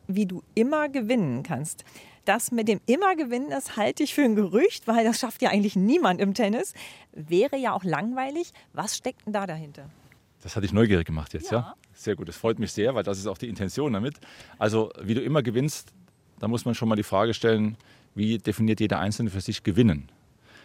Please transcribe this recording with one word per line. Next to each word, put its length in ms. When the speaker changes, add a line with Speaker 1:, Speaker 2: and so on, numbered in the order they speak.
Speaker 1:
wie 180
du 180
immer 340
gewinnen 540
kannst. 400
Das 260
mit 160
dem 180
immer 300
gewinnen, 340
das 280
halte 260
ich 100
für 80
ein 140
Gerücht, 520
weil 160
das 160
schafft 220
ja 80
eigentlich 260
niemand 460
im 120
Tennis. 400
Wäre 440
ja 160
auch 100
langweilig. 680
Was 220
steckt 300
denn 80
da 140
dahinter? 420
Speaker 2:
Das 140
hat 80
dich 80
neugierig 360
gemacht 260
jetzt, 180
ja? 60
Speaker 1:
Ja. 180
Speaker 2:
Sehr 220
gut, 120
das 100
freut 220
mich 140
sehr, 200
weil 100
das 140
ist 100
auch 120
die 100
Intention 440
damit. 240
Also, 320
wie 140
du 60
immer 200
gewinnst, 520
da 80
muss 160
man 120
schon 120
mal 80
die 80
Frage 300
stellen, 420
wie 240
definiert 420
jeder 200
Einzelne 320
für 100
sich 220
Gewinnen? 480